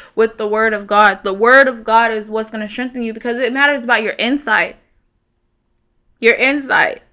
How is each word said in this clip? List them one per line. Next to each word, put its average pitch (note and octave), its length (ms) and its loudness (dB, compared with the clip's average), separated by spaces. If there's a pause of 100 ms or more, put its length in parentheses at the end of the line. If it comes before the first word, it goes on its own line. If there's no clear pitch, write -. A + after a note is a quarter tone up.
(140)
with A3 240 0
the A3 100 -6
word A3 260 0
of G3+ 120 -8
God. G#3 380 2
The G3 100 -2
word B3+ 340 4
of A#3 160 -6
God A3+ 280 2
is G#3+ 160 -8
what's A3 240 -8
gonna G#3+ 180 -10
strengthen B3 320 -8
you, A3+ 120 -6
because A#3+ 240 -6
it B3 140 -2
matters C#4 320 0
about A#3 200 0
your G3+ 100 -4
inside. A#3+ 600 -2 (1400)
Your A3+ 160 2
inside. C4 680 -2 (120)